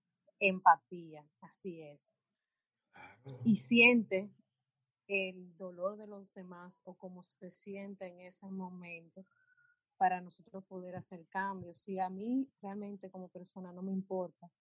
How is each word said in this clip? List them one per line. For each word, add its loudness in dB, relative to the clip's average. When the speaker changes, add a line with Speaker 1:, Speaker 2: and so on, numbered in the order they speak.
Speaker 1:
Empatía, 4
así -8
es. -18
Speaker 2:
Claro. -14
Speaker 1:
Y 8
siente 6
el -4
dolor -6
de -16
los -16
demás -16
o -16
cómo -16
se -18
siente -8
en -18
ese -6
momento -12
para 4
nosotros -14
poder -10
hacer -4
cambios. -2
Si -2
a 0
mí 0
realmente -8
como -12
persona -14
no -12
me -2
importa -2